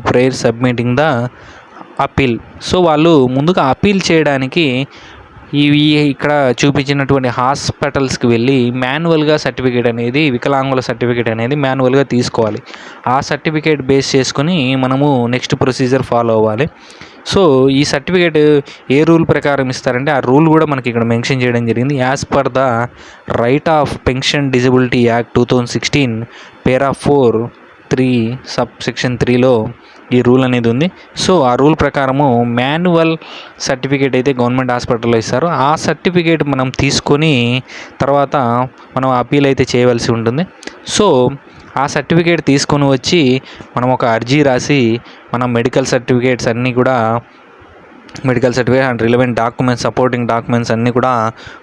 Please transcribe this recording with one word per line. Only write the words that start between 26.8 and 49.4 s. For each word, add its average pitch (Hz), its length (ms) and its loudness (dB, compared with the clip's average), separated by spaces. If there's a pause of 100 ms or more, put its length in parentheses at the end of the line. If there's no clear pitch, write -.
four 139 340 2 (560)
three, 127 320 0 (320)
subsection 123 640 -6
three-లో 123 380 2 (580)
ఈ 123 100 4
రూల్ 127 220 4
అనేది 123 240 0
ఉంది. 127 180 0 (300)
So, - 240 0
ఆ 123 140 2
రూల్ 135 220 4
ప్రకారము 139 500 0 (260)
మాన్యువల్ 160 640 0 (460)
సర్టిఫికేట్ 135 540 -2
అయితే 127 180 2
గవర్నమెంట్ 123 400 0
హాస్పిటల్లో 117 460 0
ఇస్తారు. 127 280 -2 (140)
ఆ 143 160 2
సర్టిఫికేట్ 165 680 0
మనం 135 260 -2
తీసుకొని 147 640 0 (680)
తర్వాత 139 360 0 (560)
మనం 131 180 -2
అప్పీల్ 127 360 0
అయితే 135 200 2
చేయవలసి 123 460 2
ఉంటుంది. 117 320 -2 (440)
So, 214 180 0 (720)
ఆ 135 100 -2
సర్టిఫికేట్ 165 580 0
తీసుకొని 143 440 2
వచ్చి 139 320 0 (500)
మనం 123 200 -2
ఒక 127 140 0
అర్జీ 120 380 0
రాసి, 135 380 0 (480)
మన 123 160 -4
మెడికల్ 123 420 0
సర్టిఫికేట్స్ 127 600 0
అన్నీ 123 240 -2
కూడా, 127 240 0 (1200)
medical 127 340 0
certificate 127 340 0
and 120 140 -4
relevant 120 340 2
documents, 120 460 -2